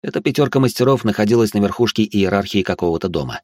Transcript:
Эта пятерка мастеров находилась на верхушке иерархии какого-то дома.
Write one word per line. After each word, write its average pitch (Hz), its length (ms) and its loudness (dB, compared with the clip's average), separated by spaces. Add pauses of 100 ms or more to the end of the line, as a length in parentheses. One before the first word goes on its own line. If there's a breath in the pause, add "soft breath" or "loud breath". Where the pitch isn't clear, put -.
Эта - 180 -6
пятерка 139 400 0
мастеров 127 440 2
находилась 110 480 2
на 104 60 0
верхушке 101 460 0
иерархии 98 580 0
какого-то 87 460 -2
дома. 73 360 -6